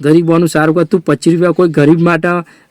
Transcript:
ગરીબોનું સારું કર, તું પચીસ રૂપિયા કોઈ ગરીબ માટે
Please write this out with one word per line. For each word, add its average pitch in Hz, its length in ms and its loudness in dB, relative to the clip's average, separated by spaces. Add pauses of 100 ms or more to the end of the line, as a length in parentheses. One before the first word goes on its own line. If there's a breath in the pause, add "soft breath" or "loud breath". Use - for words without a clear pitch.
ગરીબોનું 165 480 0
સારું 156 260 0
કર, 175 100 0
તું 175 160 -2
પચીસ 160 340 -2
રૂપિયા 175 160 0
કોઈ 175 180 0
ગરીબ 156 320 2
માટે 170 280 0 (420 soft breath)